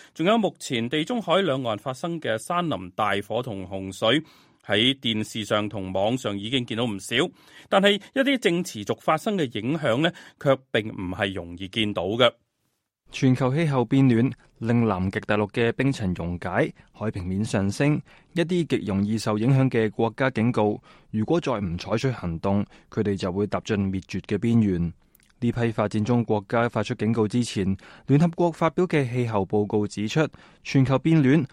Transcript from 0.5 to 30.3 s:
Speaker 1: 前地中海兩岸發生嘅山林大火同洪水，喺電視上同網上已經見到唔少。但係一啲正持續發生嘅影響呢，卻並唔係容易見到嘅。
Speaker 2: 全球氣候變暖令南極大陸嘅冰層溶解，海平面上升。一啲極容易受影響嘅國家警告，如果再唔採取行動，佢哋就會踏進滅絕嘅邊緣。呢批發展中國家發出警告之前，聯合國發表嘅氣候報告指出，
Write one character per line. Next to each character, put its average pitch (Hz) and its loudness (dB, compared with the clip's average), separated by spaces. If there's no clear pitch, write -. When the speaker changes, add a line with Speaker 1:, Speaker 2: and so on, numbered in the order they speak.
Speaker 1:
前 117 -4
地 151 -2
中 247 -4
海 175 2
兩 139 -2
岸 107 -2
發 135 -8
生 170 -8
嘅 113 -2
山 175 -4
林 92 -6
大 104 -2
火 113 -4
同 95 -10
洪 95 -8
水， 127 2
喺 113 2
電 110 -2
視 107 -8
上 107 0
同 95 -8
網 101 0
上 104 -6
已 104 -10
經 127 -2
見 113 -6
到 117 -2
唔 104 -6
少。 - -4
但 196 4
係 202 4
一 262 2
啲 269 2
正 180 0
持 110 -10
續 113 -4
發 160 0
生 208 -2
嘅 147 -2
影 123 -2
響 139 0
呢， 165 0
卻 139 2
並 110 0
唔 101 -8
係 101 -2
容 87 -10
易 92 -10
見 104 0
到 87 -4
嘅。 117 4
Speaker 2:
全 131 4
球 127 0
氣 165 0
候 131 2
變 135 4
暖 120 4
令 117 2
南 92 0
極 101 -4
大 107 -2
陸 104 2
嘅 117 2
冰 135 0
層 98 -2
溶 87 -4
解， 104 -2
海 107 -6
平 95 -8
面 92 -2
上 98 0
升。 143 0
一 170 -2
啲 170 0
極 - -2
容 98 0
易 110 0
受 107 -2
影 127 4
響 131 4
嘅 113 2
國 113 0
家 131 0
警 110 2
告， 104 2
如 107 0
果 160 2
再 139 -2
唔 95 -2
採 101 -4
取 131 0
行 87 -4
動， 101 0
佢 110 -2
哋 101 -2
就 92 -4
會 101 0
踏 95 -2
進 98 0
滅 92 -4
絕 95 -8
嘅 - -4
邊 117 2
緣。 87 0
呢 120 0
批 117 -2
發 107 0
展 107 0
中 120 2
國 107 -2
家 117 2
發 113 -2
出 104 -6
警 107 0
告 110 2
之 123 0
前， 98 -2
聯 139 6
合 170 6
國 175 2
發 160 0
表 180 0
嘅 147 0
氣 120 -2
候 101 0
報 104 0
告 104 0
指 104 -4
出， 156 0